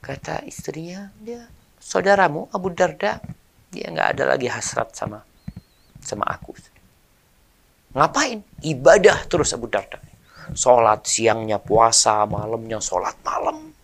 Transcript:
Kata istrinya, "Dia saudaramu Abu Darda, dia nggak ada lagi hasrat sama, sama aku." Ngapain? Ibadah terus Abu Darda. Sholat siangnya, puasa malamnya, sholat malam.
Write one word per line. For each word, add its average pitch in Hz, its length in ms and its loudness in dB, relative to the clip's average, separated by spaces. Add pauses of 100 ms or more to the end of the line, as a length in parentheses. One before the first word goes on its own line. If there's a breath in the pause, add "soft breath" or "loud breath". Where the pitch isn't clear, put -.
Kata 143 400 -10
istrinya, 185 640 -14 (160)
"Dia 233 240 -16 (320)
saudaramu 185 720 2
Abu 185 240 -6
Darda, 185 480 -2 (480)
dia - 240 -10
nggak - 240 0
ada 135 160 2
lagi 131 160 -4
hasrat 113 440 -6
sama, 107 280 -10 (800)
sama - 240 -6
aku." - 280 -10 (1400)
Ngapain? 214 480 0 (240)
Ibadah 156 640 4
terus 156 240 0
Abu 117 160 -8
Darda. - 320 -6 (560 loud breath)
Sholat 117 480 4
siangnya, 110 560 0
puasa 110 640 4
malamnya, 110 560 -6
sholat 92 400 -4
malam. - 480 -6 (160)